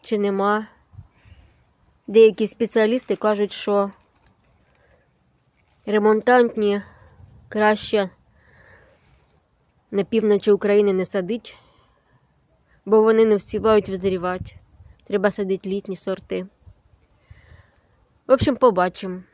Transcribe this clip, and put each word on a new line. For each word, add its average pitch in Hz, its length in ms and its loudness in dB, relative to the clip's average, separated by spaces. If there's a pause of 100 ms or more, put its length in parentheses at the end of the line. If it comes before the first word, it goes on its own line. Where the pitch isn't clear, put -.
чи 220 160 -6
нема. 202 480 -2 (1400)
Деякі 220 400 4
спеціалісти 220 680 -2
кажуть, 208 360 -2
що 202 380 -2 (2000)
ремонтантні 214 960 2 (680)
краще 214 600 0 (1800)
на 202 140 -2
півночі 208 480 0
України 202 400 2
не 185 120 -2
садить, 196 520 -8 (1300)
бо 214 180 4
вони 226 220 4
не 214 120 4
вспівають 202 520 0
визрівати. 185 680 -6 (480)
Треба 196 260 0
садити 190 400 -6
літні 196 260 -8
сорти. 185 500 -8 (1800)
В 262 60 4
общем, 262 240 0
побачимо. 185 680 0 (120)